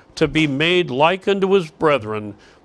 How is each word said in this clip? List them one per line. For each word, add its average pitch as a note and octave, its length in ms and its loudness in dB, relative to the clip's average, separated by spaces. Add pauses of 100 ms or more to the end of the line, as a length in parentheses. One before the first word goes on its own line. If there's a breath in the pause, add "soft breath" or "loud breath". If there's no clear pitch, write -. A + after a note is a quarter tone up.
(160 loud breath)
to D#3 100 0
be D3+ 220 0
made D#3+ 420 0
like E3 380 0
unto G3 240 0
his F3+ 180 0
brethren, G#2+ 640 -2 (300 loud breath)